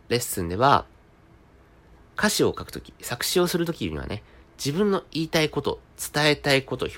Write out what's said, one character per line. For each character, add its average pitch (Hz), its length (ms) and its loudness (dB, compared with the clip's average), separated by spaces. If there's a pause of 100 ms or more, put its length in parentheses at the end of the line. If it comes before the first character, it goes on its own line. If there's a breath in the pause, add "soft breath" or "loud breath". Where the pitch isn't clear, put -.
レ 117 80 2
ッ - 20 0
ス - 220 -4
ン 85 80 -4
で 87 60 -4
は、 123 320 4 (1300)
歌 208 140 2
詞 - 120 2
を 117 40 4
書 87 180 -4
く - 60 -18
と - 80 -10
き、 - 200 -18
作 - 240 -8
詞 - 160 2
を 180 60 4
す 170 140 -4
る 170 80 0
と 165 60 -6
き 113 140 -6
に 78 80 -6
は 69 120 -8
ね、 107 160 -8 (340 soft breath)
自 139 180 -4
分 208 140 2
の 190 220 0
言 160 140 -4
い - 20 -14
た 156 160 2
い 151 80 0
こ 147 100 -2
と、 - 180 -4 (320)
伝 147 180 4
え 147 60 4
た 143 200 2
い 131 80 2
こ 127 140 -6
と、 - 200 -4